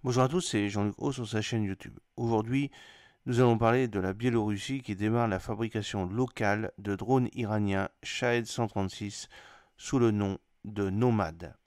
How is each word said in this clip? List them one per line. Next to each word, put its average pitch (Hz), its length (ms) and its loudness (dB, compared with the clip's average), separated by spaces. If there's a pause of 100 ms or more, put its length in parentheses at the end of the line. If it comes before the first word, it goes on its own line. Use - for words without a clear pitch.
Bonjour 127 160 4
à 131 60 4
tous, 170 120 0
c'est 104 280 0
Jean-Luc 101 300 0
Haut 139 120 -2
sur 131 160 -6
sa 107 160 -2
chaîne 110 220 -2
YouTube. - 340 -8 (180)
Aujourd'hui, 120 540 0 (540)
nous 123 160 2
allons 117 180 6
parler 117 300 4
de 101 100 -2
la 95 140 0
Biélorussie 113 680 0
qui 107 140 -6
démarre 110 320 0
la 95 140 0
fabrication 104 680 -4
locale 110 720 0
de 101 160 -4
drones 120 400 2
iraniens 104 540 0 (160)
Shahed 120 420 0
cent 113 220 -4
trente-six 98 600 -6 (480)
sous - 220 -2
le 117 140 6
nom 101 260 0 (260)
de 101 260 -2
Nomad. 95 680 0 (100)